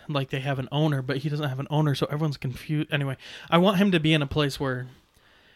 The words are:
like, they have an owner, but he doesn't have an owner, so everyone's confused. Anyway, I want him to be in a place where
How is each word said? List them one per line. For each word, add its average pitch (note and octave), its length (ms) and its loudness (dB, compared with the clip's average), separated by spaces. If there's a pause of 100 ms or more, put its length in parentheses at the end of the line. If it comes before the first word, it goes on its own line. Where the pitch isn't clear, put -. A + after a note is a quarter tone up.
like, C#3 220 -4
they C3+ 100 -4
have C3+ 180 -2
an C3 140 -6
owner, D3 300 2
but C3+ 160 -4
he C#3+ 100 -4
doesn't D3 200 -2
have C3 120 -4
an - 100 -6
owner, D3 240 4
so C3+ 160 0
everyone's D3 280 -2
confused. D3+ 520 -4
Anyway, C#3 260 -2 (340)
I E3 80 6
want F#3 200 6
him G3+ 140 6
to E3+ 80 4
be D#3 140 4
in D3+ 80 2
a C3+ 40 0
place C#3+ 320 -2
where B2+ 280 -4 (680)